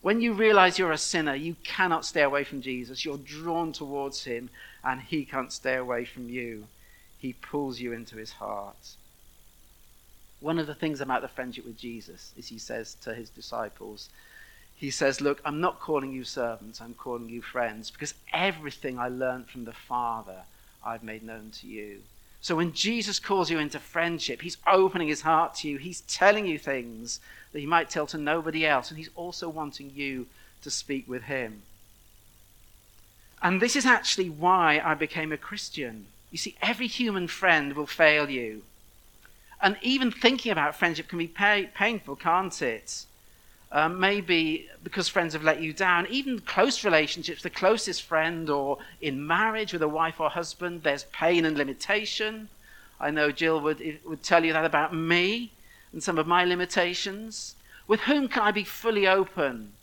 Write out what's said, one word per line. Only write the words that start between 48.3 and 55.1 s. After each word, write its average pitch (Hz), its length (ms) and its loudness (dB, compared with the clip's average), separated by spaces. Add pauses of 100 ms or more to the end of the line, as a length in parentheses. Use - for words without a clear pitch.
or 139 280 0 (220)
in 147 260 -4
marriage 214 460 0
with 170 100 -2
a 151 60 2
wife 160 320 0
or 156 80 2
husband, 170 540 -6
there's 143 220 0
pain 165 420 2
and 156 100 0
limitation. 208 920 -2 (520)
I 147 100 0
know 151 220 2
Jill 160 280 2
would, 151 440 -4
would 160 180 -10
tell 170 220 6
you 160 80 4
that 160 140 2
about 156 280 2
me 175 580 2 (380)